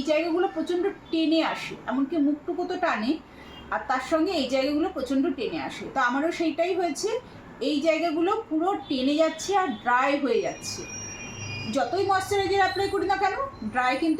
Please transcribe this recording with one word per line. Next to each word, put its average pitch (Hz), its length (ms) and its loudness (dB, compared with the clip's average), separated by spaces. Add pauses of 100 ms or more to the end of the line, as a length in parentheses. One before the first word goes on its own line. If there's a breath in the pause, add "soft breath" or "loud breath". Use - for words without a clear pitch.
জায়গাগুলো 339 460 2
প্রচণ্ড 349 280 -2 (280)
টেনে 320 280 4 (140)
আসে, - 200 -8 (160)
এমনকি 277 280 0
মুখটুকু 302 520 0
তো 359 140 -2
টানে, 240 280 0 (640 loud breath)
আর 214 160 -2
তার 254 220 0
সঙ্গে 330 200 4
এই 294 220 0
জায়গাগুলো 294 420 2
প্রচণ্ড 269 280 2 (140)
টেনে 294 300 -4
আসে। - 260 -10
তো 269 60 0
আমারও 269 400 2
সেইটাই 330 400 2
হয়েছে, 349 300 -2 (600 loud breath)
এই 302 120 2
জায়গাগুলো 330 500 2 (180)
পুরো 320 200 2 (200)
টেনে 269 320 2
যাচ্ছে 320 300 0 (100)
আর 370 80 0 (140)
ড্রাই 254 280 4 (120)
হয়ে 226 220 2
যাচ্ছে। - 360 -8 (960)
যতই 349 340 0
ময়েশ্চারাইজার 392 540 2
অ্যাপ্লাই 381 300 0
করি 392 180 0
না 381 120 2
কেন, 381 120 0 (380)
ড্রাই 254 200 2 (100)
কিন্তু 320 160 2